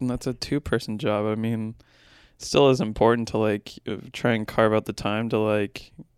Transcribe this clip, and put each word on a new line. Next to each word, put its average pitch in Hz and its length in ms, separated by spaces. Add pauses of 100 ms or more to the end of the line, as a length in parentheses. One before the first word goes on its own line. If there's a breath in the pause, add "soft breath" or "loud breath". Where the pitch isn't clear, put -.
that's 123 260
a 131 80
two-person - 640
job. 107 280
I 107 80
mean, 110 400 (640 soft breath)
it - 40
still 143 280
is 127 100
important 113 480
to, 107 100
like, 107 340 (140)
uh, 110 100 (160)
try 120 200
and 107 140
carve 110 260
out 107 140
the 107 60
time 110 380
to, 117 80
like, 104 540 (260)